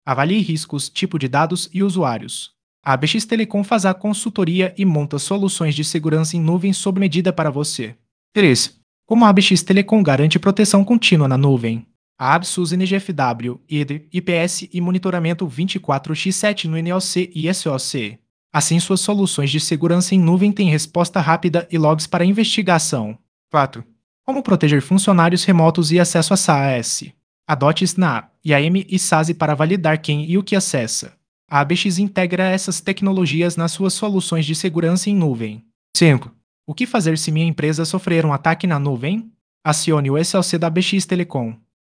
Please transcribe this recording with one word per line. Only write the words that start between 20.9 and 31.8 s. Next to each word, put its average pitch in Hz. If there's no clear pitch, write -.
rápida 165
e 165
logs 156
para 175
investigação. 180
Quatro. 135
Como 269
proteger 151
funcionários 180
remotos 165
e 175
acesso 170
a 185
saas? 139
Adote 151
sna, 170
I 151
A 143
M 185
e 185
sasi 160
para 151
validar 156
quem 151
e 180
o 202
que 202
acessa. 127
A 143
A 143
B 160
X 180